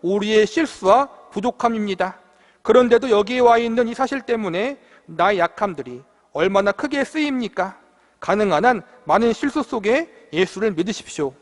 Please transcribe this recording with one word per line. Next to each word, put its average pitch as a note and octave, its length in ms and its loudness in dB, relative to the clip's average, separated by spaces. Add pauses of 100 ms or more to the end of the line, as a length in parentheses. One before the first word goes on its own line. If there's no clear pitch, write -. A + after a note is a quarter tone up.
우리의 G#3 440 2
실수와 C4 640 2 (220)
부족함입니다. G#3 880 -4 (440)
그런데도 A#3+ 480 4
여기에 G#3 300 2
와 A#3 180 6
있는 A#3 300 0
이 A#3+ 60 -8
사실 C4 280 -4
때문에 A3+ 560 -4 (280)
나의 F3 320 0
약함들이 C#3+ 640 -4 (300)
얼마나 G3 400 2
크게 C#4 320 -4
쓰입니까? B3+ 720 -4 (420)
가능한 F#3+ 440 0
한 A#3+ 180 2 (220)
많은 A3 280 2
실수 D4 300 -4
속에 B3 480 -2 (220)
예수를 F#3+ 400 -2
믿으십시오. D#3 680 -6